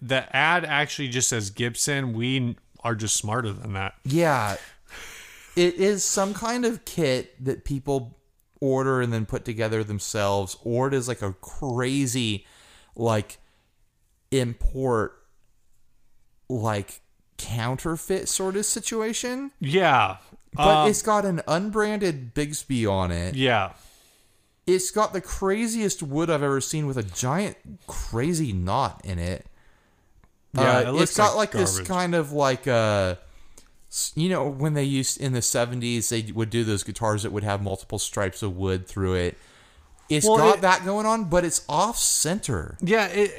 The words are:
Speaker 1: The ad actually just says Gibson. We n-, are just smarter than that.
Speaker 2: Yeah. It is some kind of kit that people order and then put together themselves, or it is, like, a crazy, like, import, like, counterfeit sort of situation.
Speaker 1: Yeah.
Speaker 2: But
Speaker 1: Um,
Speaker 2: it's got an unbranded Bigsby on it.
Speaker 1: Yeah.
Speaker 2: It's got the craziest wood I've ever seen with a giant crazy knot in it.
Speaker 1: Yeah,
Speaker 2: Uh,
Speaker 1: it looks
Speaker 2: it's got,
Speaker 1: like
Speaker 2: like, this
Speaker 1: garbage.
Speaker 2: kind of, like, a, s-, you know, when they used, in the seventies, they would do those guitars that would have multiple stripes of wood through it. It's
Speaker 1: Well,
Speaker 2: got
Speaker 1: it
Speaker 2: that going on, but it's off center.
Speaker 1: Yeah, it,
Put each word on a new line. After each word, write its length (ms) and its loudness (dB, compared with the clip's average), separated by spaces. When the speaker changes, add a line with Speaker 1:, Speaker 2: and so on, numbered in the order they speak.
Speaker 1:
The 340 -2
ad 300 2
actually 440 -2
just 200 0
says 220 -2
Gibson. 640 -2
We 240 0
n-, 180 -2
are 120 0
just 200 -2
smarter 380 -2
than 200 -8
that. 200 -6
Speaker 2:
Yeah. 520 2
It 200 4
is 280 2
some 300 0
kind 320 -2
of 180 -2
kit 520 -2
that 180 -4
people 540 -4
order 420 2
and 120 0
then 140 -2
put 180 -6
together 380 -2
themselves, 800 -2
or 240 0
it 80 0
is, 120 -2
like, 140 -6
a 120 -4
crazy, 1120 -2
like, 420 0
import, 840 0
like, 520 -4
counterfeit 920 -4
sort 260 -2
of 100 -2
situation. 920 -4
Speaker 1:
Yeah. 580 4
Speaker 2:
But 140 4
Speaker 1:
Um, 220 8
Speaker 2:
it's 120 0
got 240 2
an 220 0
unbranded 840 0
Bigsby 580 -2
on 200 0
it. 240 -4
Speaker 1:
Yeah. 380 2
Speaker 2:
It's 240 2
got 200 0
the 100 -4
craziest 840 -2
wood 260 -2
I've 140 2
ever 180 2
seen 240 -4
with 120 -2
a 60 -2
giant 540 -2
crazy 680 -2
knot 500 -2
in 140 -6
it. 280 -6
Speaker 1:
Yeah, 240 4
Speaker 2:
Uh, 40 4
Speaker 1:
it 100 0
looks 200 4
Speaker 2:
it's 60 -4
got, 180 6
Speaker 1:
like 180 0
Speaker 2:
like, 100 2
this 80 0
Speaker 1:
garbage. 160 -2
Speaker 2:
kind 280 0
of, 160 0
like, 360 2
a, 500 2
s-, 260 -6
you 140 2
know, 180 0
when 280 -2
they 80 2
used, 360 0
in 140 -2
the 80 0
seventies, 680 0
they 240 -2
would 180 -2
do 120 2
those 200 0
guitars 400 -2
that 80 -4
would 120 -4
have 200 0
multiple 340 -6
stripes 460 -4
of 120 -2
wood 320 -2
through 280 0
it. 220 -2
It's 180 2
Speaker 1:
Well, 100 6
Speaker 2:
got 200 8
Speaker 1:
it 40 -4
Speaker 2:
that 240 4
going 220 -2
on, 180 0
but 180 2
it's 240 -2
off 300 2
center. 840 -2
Speaker 1:
Yeah, 260 2
it, 320 0